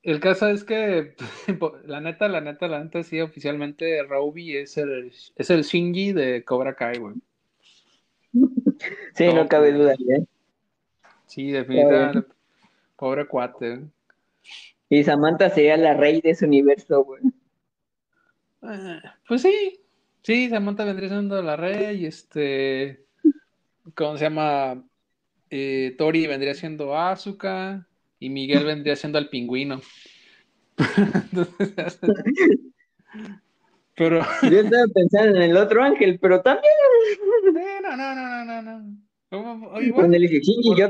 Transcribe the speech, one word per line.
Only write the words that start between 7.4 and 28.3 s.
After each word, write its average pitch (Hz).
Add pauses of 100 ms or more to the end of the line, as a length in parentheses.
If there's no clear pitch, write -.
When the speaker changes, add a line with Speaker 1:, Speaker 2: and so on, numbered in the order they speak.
Speaker 2:
Sí, 170
no 170
Speaker 1:
Todo 156
Speaker 2:
cabe 151
Speaker 1:
cool. 143
Speaker 2:
duda, 143
¿eh? 127 (1000)
Speaker 1:
Sí, 139
definitivamente. 135
Speaker 2:
Está -
bien. - (600)
Speaker 1:
Pobre 139
cuate. 123 (1080)
Speaker 2:
Y 147
Samantha 160
sería 156
la 156
rey 147
de 160
ese -
universo, 139
güey. 135 (1400)
Speaker 1:
Eh, 190 (260)
pues 240
sí. 392 (420)
Sí, 240
Samantha 208
vendría 190
siendo 196
la 151
rey, 196
este, 139 (880)
¿cómo 151
se 147
llama? 143 (680)
Eh, 135
Tori 160
vendría 139
siendo 151
Asuka 190 (340)
y 131